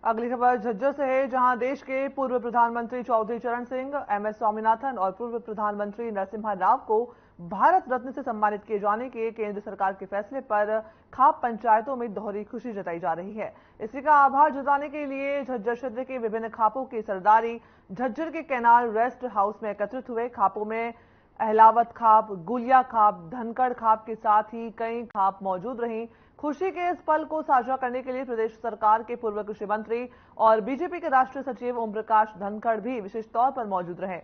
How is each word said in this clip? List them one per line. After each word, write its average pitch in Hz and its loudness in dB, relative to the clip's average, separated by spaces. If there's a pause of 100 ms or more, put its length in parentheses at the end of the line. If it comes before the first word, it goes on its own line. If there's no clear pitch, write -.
अगली 226 0
खबर 247 2
झज्जर 233 -2
से 277 -4
है, 262 0
जहां 254 2
देश 269 -2
के 269 -4
पूर्व 262 -2
प्रधानमंत्री 233 0
चौधरी 226 0
चरण 240 -4
सिंह, 262 -6
एमएस 208 -2
स्वामीनाथन 220 0
और 190 0
पूर्व 233 -6
प्रधानमंत्री 208 -6
नरसिम्हा 208 -4
राव 190 4 (100)
को 220 2 (400)
भारत 214 4
रत्न 254 -2
से 277 -10
सम्मानित 214 0
किए 214 -4
जाने 214 -2
के 226 -4
केंद्र 208 -6
सरकार 196 -4
के 190 -12
फैसले 208 -6
पर 214 0 (340)
खाप 302 6
पंचायतों 226 2
में 233 -6
दोहरी 208 -6
खुशी 226 -12
जताई 180 -6
जा 170 -2
रही 185 -8
है। 208 -8 (260)
इसी 254 -8
का 294 4
आभार 277 6
जताने 277 0
के 294 -8
लिए 277 -4
झज्जर 240 -4
क्षेत्र 247 -8
के 262 -8
विभिन्न 226 -4
खापों 226 0
की 226 -8
सरदारी 214 4 (300)
झज्जर 254 -4
के 330 -8
कैनाल 240 4
रेस्ट 247 -2
हाउस 208 0
में 214 -4
एकत्रित 208 -6
हुए। 233 -4
खापों 208 0
में 226 -4 (460)
अहलावत 220 6
खाप, 220 4 (140)
गुलिया 247 4
खाप, 208 2
धनखड़ 247 -2
खाप 220 2
के 226 -6
साथ 214 2
ही 233 -8
कई 233 -6
खाप 196 0
मौजूद 196 -4
रहीं। 233 -4 (320)
खुशी 302 -2
के 349 -2
इस 359 -2 (100)
पल 311 2
को 311 -4
साझा 262 2
करने 254 -4
के 254 -10
लिए 254 -6
प्रदेश 226 -4
सरकार 214 0
के 240 -8
पूर्व 214 -4
कृषि 208 -8
मंत्री 220 -4 (300)
और 220 6
बीजेपी 277 -4
के 320 -4
राष्ट्रीय 262 2
सचिव 247 -6
ओम 226 -4
प्रकाश 220 2
धनखड़ 214 -2
भी 240 -6
विशेष 208 -8
तौर 247 2
पर 262 -6
मौजूद 180 -4
रहे। 185 -6